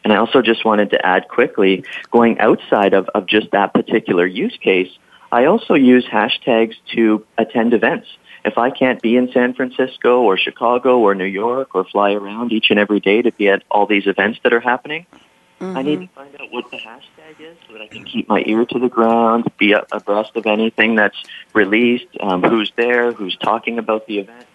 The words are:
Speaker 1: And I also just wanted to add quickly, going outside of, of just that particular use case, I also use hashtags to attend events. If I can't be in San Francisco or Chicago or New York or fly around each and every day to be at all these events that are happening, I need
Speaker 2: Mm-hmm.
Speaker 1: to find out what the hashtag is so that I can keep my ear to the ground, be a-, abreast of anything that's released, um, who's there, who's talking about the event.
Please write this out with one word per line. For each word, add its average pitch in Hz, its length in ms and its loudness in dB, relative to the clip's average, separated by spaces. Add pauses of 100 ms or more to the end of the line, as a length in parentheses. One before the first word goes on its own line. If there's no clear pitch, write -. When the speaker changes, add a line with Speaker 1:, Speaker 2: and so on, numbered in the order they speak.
Speaker 1:
And 107 80 2
I 104 40 4
also 113 240 2
just 113 240 0
wanted 104 260 2
to - 140 -2
add 92 240 0
quickly, 95 560 0 (260)
going 117 300 2
outside 104 540 2
of, 95 200 0
of 95 120 -2
just 107 240 -2
that 101 240 0
particular 98 500 0
use 107 380 -4
case, 92 280 0 (400)
I 120 140 2
also 196 300 2
use 127 320 4
hashtags 113 720 -2 (180)
to 110 320 0 (100)
attend 113 380 0
events. 117 340 -2 (340)
If 107 140 -4
I 120 140 0
can't 127 320 -2
be 117 140 2
in 123 160 0
San 123 200 0
Francisco 127 720 -2
or 95 160 2
Chicago 123 600 0
or 101 160 4
New 95 100 -4
York 117 500 -4
or 95 100 0
fly 101 300 0
around 104 380 -6
each 110 180 0
and 107 80 2
every 101 220 0
day 101 200 2
to 120 120 0
be 101 180 -2
at 98 200 0
all - 140 2
these 101 220 -2
events 196 380 -2
that 120 100 2
are 117 60 0
happening, 143 440 -6 (580)
I 180 200 -8
need 151 160 -2
Speaker 2:
Mm-hmm. 185 80 -14
Speaker 1:
to 180 80 -20
find 143 260 -20
out 117 120 -18
what 120 180 -12
the 127 80 -16
hashtag 143 600 -20
is 160 160 -20 (120)
so - 80 -20
that 110 80 -20
I 107 40 -18
can - 180 -20
keep - 260 -10
my 101 160 0
ear 110 180 0
to - 140 -6
the 123 100 -2
ground, 117 680 0
be 104 140 2
a-, 104 200 0
abreast 107 440 -4
of 107 100 -6
anything 110 480 0
that's 107 280 0 (300)
released, 113 540 2 (120)
um, 92 240 -2
who's 110 340 0
there, 120 360 0
who's 107 240 -8
talking 117 420 -4
about 110 280 -4
the 101 140 -6
event. 117 340 -20